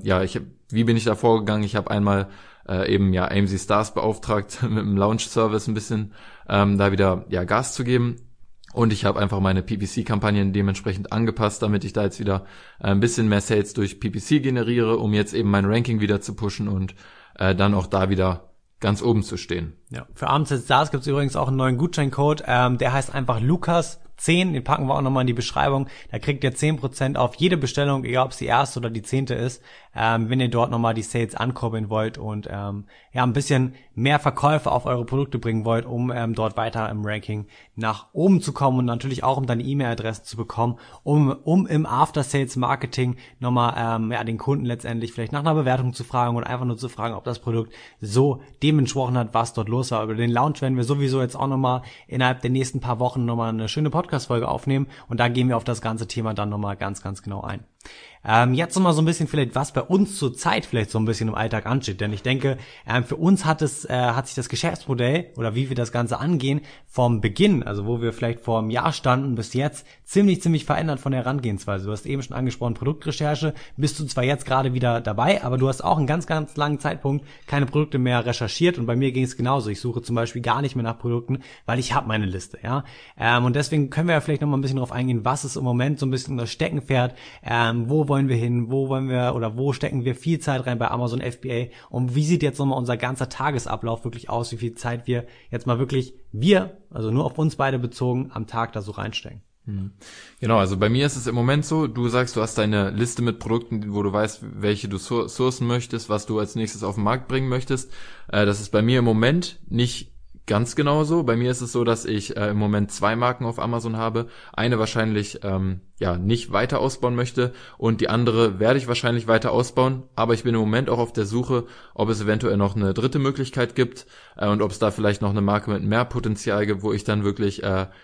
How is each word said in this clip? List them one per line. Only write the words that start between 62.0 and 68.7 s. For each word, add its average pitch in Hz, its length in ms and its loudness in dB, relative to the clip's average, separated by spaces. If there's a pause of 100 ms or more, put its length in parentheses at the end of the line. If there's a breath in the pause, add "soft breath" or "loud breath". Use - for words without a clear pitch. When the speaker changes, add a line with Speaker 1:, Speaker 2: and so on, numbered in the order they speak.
Speaker 2:
denn 104 120 -2
ich 98 100 -8
denke, 131 340 0 (280 loud breath)
ähm, 127 200 0
für - 100 -6
uns 180 300 4
hat 156 180 2
es, - 220 -2
äh, - 80 -6
hat 123 340 0
sich - 80 -14
das 123 140 -6
Geschäftsmodell 147 800 -2 (100)
oder 113 180 -2
wie 131 140 -2
wir 131 80 -4
das 120 160 -2
Ganze 120 260 -2
angehen, 143 440 0 (240 loud breath)
vom 120 340 2
Beginn, 143 420 4
also 101 240 -6
wo 117 140 -2
wir 113 120 -2
vielleicht 117 280 -4
vor 113 180 0
einem 110 120 0